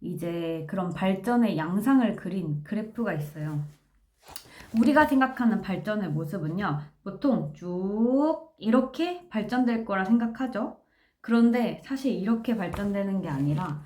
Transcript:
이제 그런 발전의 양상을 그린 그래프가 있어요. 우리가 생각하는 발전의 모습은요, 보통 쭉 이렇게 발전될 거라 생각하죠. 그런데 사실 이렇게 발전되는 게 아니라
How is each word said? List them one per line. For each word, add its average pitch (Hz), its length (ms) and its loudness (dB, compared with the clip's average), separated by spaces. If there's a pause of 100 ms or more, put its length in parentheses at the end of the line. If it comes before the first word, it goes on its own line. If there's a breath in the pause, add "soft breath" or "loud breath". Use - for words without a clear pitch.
이제 165 680 -6
그런 180 220 -2
발전의 190 640 0
양상을 208 600 2
그린 170 460 -4
그래프가 214 520 -4
있어요. 147 500 -6 (1120 loud breath)
우리가 294 280 6
생각하는 254 540 2
발전의 196 500 -4
모습은요, 156 720 -2 (220 loud breath)
보통 190 520 0
쭉 226 1040 0
이렇게 262 720 0
발전될 233 560 0
거라 190 200 -2
생각하죠. 233 720 0 (420)
그런데 233 640 4
사실 269 280 -2
이렇게 226 440 0
발전되는 196 640 -2
게 160 60 -6
아니라 147 580 -2